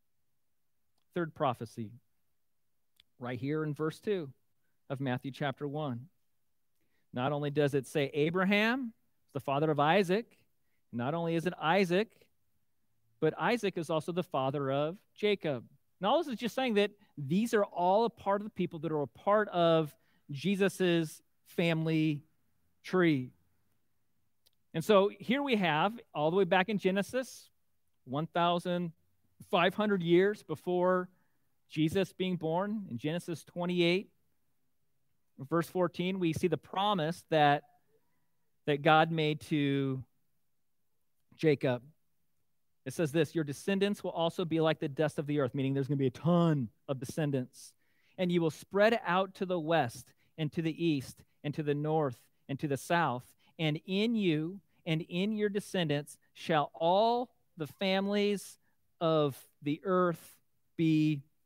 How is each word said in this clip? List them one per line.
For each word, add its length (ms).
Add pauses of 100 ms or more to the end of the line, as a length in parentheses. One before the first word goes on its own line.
(1160)
Third 200
prophecy, 560 (1300)
right 200
here 260
in 100
verse 260
two 300 (600)
of 100
Matthew 300
chapter 360
one. 400 (1040)
Not 200
only 180
does 240
it 120
say 260
Abraham, 800 (400)
the 80
father 300
of 100
Isaac, 460 (680)
not 220
only 200
is 120
it 140
Isaac, 480 (1120)
but 180
Isaac 380
is 140
also 220
the 100
father 480
of 260 (180)
Jacob. 500 (360)
And 60
all 120
this 140
is 60
just 160
saying 200
that 180 (240)
these 360
are 120
all 400
a 60
part 300
of 40
the 60
people 300
that 120
are 100
a 60
part 400
of 460 (360)
Jesus's 880 (260)
family 760 (600)
tree. 480 (1400)
And 100
so 340
here 240
we 140
have, 420 (160)
all 160
the 60
way 80
back 240
in 100
Genesis, 720 (540)
one 220
thousand 680 (580)
five 240
hundred 280
years 400
before 640 (600)
Jesus 440
being 240
born, 540
in 80
Genesis 460
twenty-eight, 680 (1300)
verse 280
fourteen, 540
we 120
see 160
the 80
promise 720
that, 340 (1000)
that 160
God 280
made 320
to 600 (1300)
Jacob. 460 (1000)
It 100
says 180
this, 220
"Your 100
descendants 580
will 100
also 320
be 160
like 200
the 80
dust 300
of 80
the 140
earth," 140
meaning 200
there's 140
gonna 80
be 100
a 40
ton 580 (200)
of 100
descendants. 760 (440)
"And 160
you 80
will 100
spread 540
out 320
to 100
the 140
west 520 (240)
and 160
to 100
the 220
east 380 (220)
and 100
to 80
the 120
north 440 (300)
and 120
to 80
the 80
south. 480 (340)
And 280
in 280
you 460 (260)
and 160
in 300
your 180
descendants 640 (160)
shall 400
all 560 (300)
the 80
families 920 (420)
of 360 (260)
the 220
earth 520 (400)
be 460 (240)